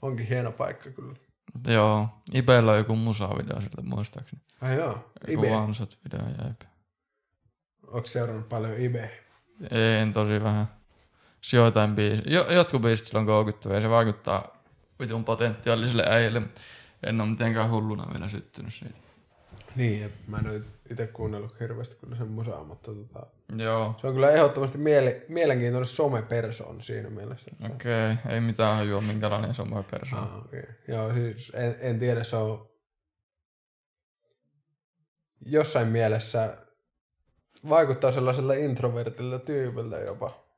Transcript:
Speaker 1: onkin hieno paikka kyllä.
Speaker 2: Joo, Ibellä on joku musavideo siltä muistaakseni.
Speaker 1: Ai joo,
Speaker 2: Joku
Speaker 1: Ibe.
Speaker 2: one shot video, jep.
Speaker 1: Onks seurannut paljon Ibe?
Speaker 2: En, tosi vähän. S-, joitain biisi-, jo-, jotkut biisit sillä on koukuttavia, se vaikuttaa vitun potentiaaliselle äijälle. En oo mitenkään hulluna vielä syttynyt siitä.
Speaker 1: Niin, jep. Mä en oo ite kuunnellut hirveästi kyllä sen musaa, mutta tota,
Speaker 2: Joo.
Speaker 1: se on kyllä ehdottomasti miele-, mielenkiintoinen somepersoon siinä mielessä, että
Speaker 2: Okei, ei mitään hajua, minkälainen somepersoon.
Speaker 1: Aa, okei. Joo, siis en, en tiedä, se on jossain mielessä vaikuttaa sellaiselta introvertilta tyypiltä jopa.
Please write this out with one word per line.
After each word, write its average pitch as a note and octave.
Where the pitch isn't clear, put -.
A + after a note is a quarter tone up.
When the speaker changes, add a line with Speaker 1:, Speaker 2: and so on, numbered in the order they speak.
Speaker 1:
onkin A#2+
hieno A#2+
paikka -
kyllä. B2+
Speaker 2:
Joo, G#2+
Ibellä B2
on G#2
joku A2
musavideo G#2+
siltä -
muistaakseni. -
Speaker 1:
Ai C3
joo, B2
Speaker 2:
Joku -
Speaker 1:
Ibe. A2
Speaker 2:
one G#2+
shot A2+
video, -
jep. A#2+
Speaker 1:
Onks A#2+
seurannut A2+
paljon A2
Ibe? A#2+
Speaker 2:
En, A2
tosi G#2+
vähän. G#2+
S-, -
joitain A2
biisi-, G#2
jo-, F3
jotkut F3
biisit A2+
sillä A2
on A2
koukuttavia, G#2+
se A2
vaikuttaa A2
vitun A2+
potentiaaliselle A2+
äijälle. A2+
En A2+
oo G#2+
mitenkään A2+
hulluna A2
vielä E2+
syttynyt G#2
siitä. -
Speaker 1:
Niin, A2+
jep. G#2
Mä G#2
en G#2+
oo G#2+
ite A2+
kuunnellut G#2+
hirveästi A#2+
kyllä A#2+
sen A#2
musaa, A2
mutta D#2
tota, -
Speaker 2:
Joo. A2+
Speaker 1:
se -
on C3
kyllä C3
ehdottomasti C#3+
miele-, C#3+
mielenkiintoinen B2+
somepersoon A#2
siinä A2+
mielessä, A2
että A2
Speaker 2:
Okei, A2+
ei A2+
mitään A2
hajua, G#2
minkälainen G#2+
somepersoon. A2
Speaker 1:
Aa, -
okei. B2+
Joo, A2
siis A#2+
en, A#2+
en A#2+
tiedä, A#2
se -
on G#2+
jossain C#3+
mielessä A2
vaikuttaa C#3+
sellaiselta C3
introvertilta B2
tyypiltä B2
jopa. G2